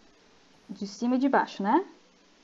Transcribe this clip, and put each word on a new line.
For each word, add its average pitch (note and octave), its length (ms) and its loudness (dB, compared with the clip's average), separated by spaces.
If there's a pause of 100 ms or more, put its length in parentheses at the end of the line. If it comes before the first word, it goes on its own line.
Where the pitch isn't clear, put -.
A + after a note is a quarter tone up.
(680)
De G#3 180 -10
cima A#3+ 300 -2
e - 20 2
de C4+ 100 2
baixo, A3 340 0
né? B3+ 220 2 (600)